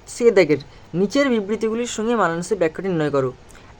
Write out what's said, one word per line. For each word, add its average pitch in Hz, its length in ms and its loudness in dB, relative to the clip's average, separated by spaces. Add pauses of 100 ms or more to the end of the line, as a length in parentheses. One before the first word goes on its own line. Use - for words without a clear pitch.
সি - 180 -4
এর 233 100 6
দাগের, 151 240 4 (340)
নিচের 202 360 0
বিবৃতিগুলির 220 640 -2
সঙ্গে 233 200 -2
মানানসই 175 440 0
ব্যাখ্যাটি 175 300 -2
নির্ণয় 156 260 0
করো। 131 180 0 (460)